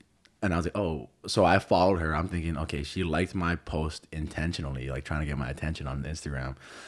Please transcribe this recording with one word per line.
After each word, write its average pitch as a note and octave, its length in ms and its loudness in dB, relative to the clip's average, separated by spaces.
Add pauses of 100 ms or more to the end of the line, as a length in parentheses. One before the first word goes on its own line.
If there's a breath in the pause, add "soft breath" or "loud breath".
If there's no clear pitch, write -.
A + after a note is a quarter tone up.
(420)
and F#2+ 120 2
I E2 40 4
was E2+ 80 2
like, F2+ 120 -2
"Oh." D#2+ 320 -2 (180)
So G2 180 6
I F2+ 140 8
followed F#2 420 6
her. D#2 120 2
I'm E2 140 0
thinking, E2 300 -2
"Okay, D2 260 -4
she F#2 220 -4
liked E2+ 280 0
my E2+ 220 0
post D#2 560 -4
intentionally, D#2 800 -4
like, C2+ 160 -6
trying D2+ 160 -2
to D2+ 40 -2
get D2 120 -2
my C2 120 -2
attention D#2 380 -4
on C2+ 160 -4
Instagram." C2 520 -6 (320 soft breath)